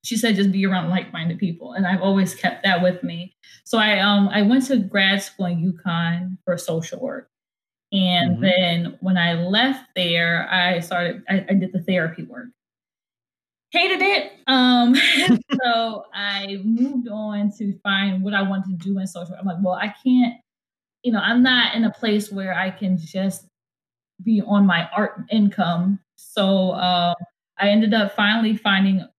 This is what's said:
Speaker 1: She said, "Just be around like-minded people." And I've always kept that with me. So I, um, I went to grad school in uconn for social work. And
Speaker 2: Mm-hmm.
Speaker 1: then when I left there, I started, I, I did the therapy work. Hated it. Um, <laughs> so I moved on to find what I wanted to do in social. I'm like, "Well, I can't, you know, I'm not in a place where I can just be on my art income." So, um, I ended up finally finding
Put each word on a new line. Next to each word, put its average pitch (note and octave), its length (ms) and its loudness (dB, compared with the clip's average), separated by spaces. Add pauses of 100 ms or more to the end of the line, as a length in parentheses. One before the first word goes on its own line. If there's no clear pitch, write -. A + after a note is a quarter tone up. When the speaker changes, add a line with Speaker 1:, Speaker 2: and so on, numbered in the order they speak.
Speaker 1:
She A#3 120 -6
said, G#3+ 200 2
"Just G3 160 2
be G3 140 0
around F3+ 240 -2
like-minded E3+ 480 -4
people." E3 360 -6
And F#3+ 120 0
I've F3+ 160 0
always G3 320 2
kept - 300 -6
that F3+ 180 2
with F3+ 220 0
me. E3+ 300 -10 (300)
So A3+ 140 -2
I, G#3+ 220 2
um, G3+ 300 4
I G#3 120 2
went C4 260 4
to C4 100 2
grad G3 440 0
school - 240 -6
in F3 260 -2
uconn E3+ 720 -4
for F3 140 -2
social E3 420 -6
work. - 280 -10 (640)
And F3+ 440 2
Speaker 2:
Mm-hmm. F3 60 -4
Speaker 1:
then F3 580 0
when F#3 180 0
I E3+ 160 0
left G#3+ 600 -2
there, E3+ 540 0
I F3+ 300 0
started, F3 480 -6
I, F#3+ 220 -2
I G3+ 40 2
did F#3 180 0
the F3+ 100 -4
therapy E3+ 420 -2
work. B2 240 -18 (1200)
Hated F4+ 300 0
it. G4 320 0 (140)
Um, B3+ 480 4
<laughs> C#4 680 2
so A3+ 420 -2 (100)
I G3 500 -6
moved A#3+ 440 -2
on G#3 500 -4
to G3+ 220 -6
find G3 420 -2
what G3+ 120 -4
I G3 80 0
wanted F#3+ 360 -4
to E3+ 60 -14
do G3 140 -4
in F#3+ 80 -6
social. F3 320 -12
I'm G3 80 -8
like, F3 160 -4
"Well, F3+ 120 0
I G#3 280 -6
can't, B3 320 2 (680)
you A#3+ 100 -2
know, A3 80 0
I'm A#3+ 220 2
not B3 320 4
in A3+ 100 0
a G#3 80 2
place G#3 400 -2
where F#3+ 220 -6
I F#3 160 -2
can F#3 280 -2
just F#3+ 480 -6 (760)
be G#3+ 200 2
on G3+ 240 4
my E3+ 300 2
art - 240 -2 (100)
income." G3 680 2 (160)
So, F#3+ 580 0
um, F3 400 0 (440)
I G3+ 120 2
ended A3 240 4
up G3+ 220 0
finally G#3+ 400 2
finding G3 500 2 (120)